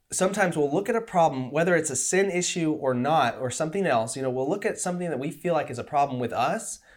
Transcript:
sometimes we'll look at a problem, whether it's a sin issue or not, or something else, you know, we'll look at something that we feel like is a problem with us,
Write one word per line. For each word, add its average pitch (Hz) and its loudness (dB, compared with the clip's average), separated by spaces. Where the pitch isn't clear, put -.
sometimes 190 2
we'll 143 2
look 202 0
at 226 2
a 226 0
problem, 143 2
whether 170 2
it's 151 0
a 131 -6
sin 196 2
issue 175 0
or 135 0
not, 131 2
or 127 -2
something 160 -2
else, 120 0
you 135 -6
know, 131 0
we'll 131 -2
look 202 -2
at - -2
something 180 -4
that 131 -2
we 147 -4
feel 170 -2
like 139 -2
is 117 -8
a 117 -6
problem 143 0
with 123 -2
us, 147 -2